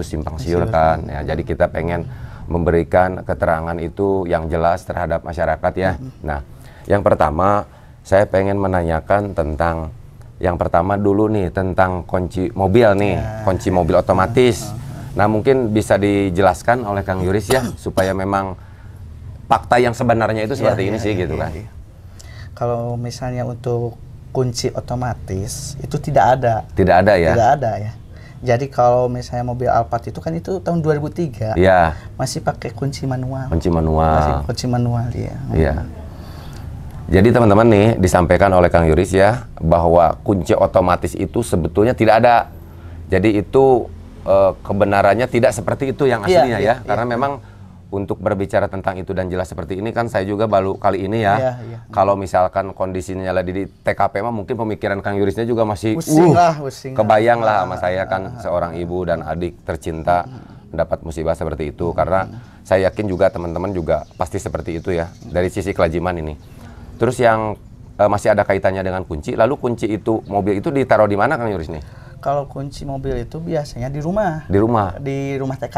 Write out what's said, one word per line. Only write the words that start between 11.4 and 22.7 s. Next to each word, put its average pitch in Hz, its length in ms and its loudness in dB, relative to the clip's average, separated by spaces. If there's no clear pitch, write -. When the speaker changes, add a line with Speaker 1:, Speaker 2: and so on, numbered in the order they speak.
Speaker 1:
tentang 92 560 0
kunci 90 480 -4
mobil 95 400 4
nih, 98 240 0
Speaker 2:
Ya. - 240 -6
Speaker 1:
kunci 92 320 0
mobil 90 240 4
otomatis. 107 720 2
Speaker 2:
Hmm, - 0 -
hmm, - 80 -10
hmm. - 400 -10
Speaker 1:
Nah, 101 80 4
mungkin 110 300 2
bisa 107 240 2
dijelaskan 98 880 2
oleh 101 160 -2
Kang 92 240 -2
Yoris 101 240 -2
ya, 127 240 2
<clears throat> - 0 -
supaya 95 400 -2
memang 95 400 -2
fakta - 320 2
yang 123 160 4
sebenarnya 110 560 0
itu 135 80 -4
Speaker 2:
Iya, - 80 -8
Speaker 1:
seperti 98 180 2
Speaker 2:
iya, 95 80 0
Speaker 1:
ini 110 80 -2
sih, 104 140 -2
Speaker 2:
iya, 92 80 -2
Speaker 1:
gitu 78 160 -2
Speaker 2:
iya, 76 80 -4
Speaker 1:
kan. 80 80 -6
Speaker 2:
iya. 101 160 -12
Kalau 120 400 -4